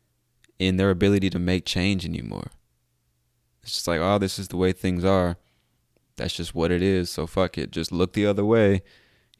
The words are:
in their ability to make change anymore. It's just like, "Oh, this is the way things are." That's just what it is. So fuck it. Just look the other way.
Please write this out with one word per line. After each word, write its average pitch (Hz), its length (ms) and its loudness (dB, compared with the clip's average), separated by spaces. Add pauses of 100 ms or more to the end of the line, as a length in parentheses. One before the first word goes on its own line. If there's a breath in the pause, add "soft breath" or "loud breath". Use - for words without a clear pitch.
(580)
in 92 180 2
their 95 140 4
ability 95 400 2
to 87 80 -2
make 90 280 -2
change 92 400 -2
anymore. 52 460 -8 (1080)
It's - 100 -16
just - 160 -6
like, 85 120 0
"Oh, 98 180 2
this 98 200 -2
is 98 100 -10
the - 80 -10
way 92 160 2
things 90 320 -2
are." 92 320 2 (800)
That's - 180 -6
just 85 200 -10
what 85 160 0
it 87 120 2
is. 92 280 2
So 80 160 -6
fuck 90 320 -2
it. 73 120 -6
Just 80 220 -6
look 90 220 0
the 104 120 2
other 101 180 0
way. 104 380 4 (580 soft breath)